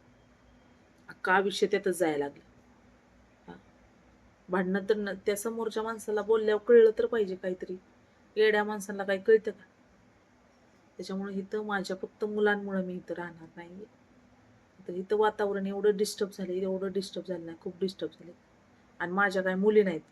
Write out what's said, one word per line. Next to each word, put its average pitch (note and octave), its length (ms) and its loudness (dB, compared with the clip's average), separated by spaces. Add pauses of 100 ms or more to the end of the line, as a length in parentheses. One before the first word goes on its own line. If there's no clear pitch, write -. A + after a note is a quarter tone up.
(1080)
अख्खं - 240 -4
आयुष्य G3 340 2
त्यातच F#3+ 300 -2
जायला D#3 220 0
लागलं. C#3+ 240 -6 (1040)
हा. - 60 -18 (960)
भांडणं F#3+ 380 0
तर A3 100 4
न-, G3+ 160 -4 (120)
त्या G#3 120 2
समोरच्या A3+ 460 -4
माणसाला G#3+ 400 -4
बोलल्यावर G#3+ 420 2
कळलं A3+ 320 10
तर A#3+ 100 2
पाहिजे G#3 300 -2
काहीतरी. F#3 380 -8 (600)
येड्या G#3 280 4
माणसाला G#3 400 -6
काही G3 180 0
कळतं A3 300 4
का? - 120 -18 (1400)
त्याच्यामुळे G3 360 -8
इथं G#3 300 -6
माझ्या G3 320 -4
फक्त - 280 -8
मुलांमुळे G3+ 580 0
मी F3+ 120 -6
इथं F3+ 200 -10
राहणार E3 320 -12 (100)
नाहीये. F3+ 280 -16 (1000)
तर F3 80 -8
इथं F#3+ 220 0
वातावरण G3+ 500 2
एवढं G3+ 300 2
डिस्टर्ब G#3 340 -2
झालंय, F#3 280 -6
एवढं F#3+ 340 -2
डिस्टर्ब F#3 340 -6
झालं F3 180 -8
नाही, E3 140 -12
खूप F3+ 220 -12
डिस्टर्ब F#3 300 -4
झालंय. E3 220 -20 (680)
आणि F3 140 -4
माझ्या F#3+ 300 0
काय F#3 140 0
मुली G#3 260 6
नाहीत E3 180 0 (100)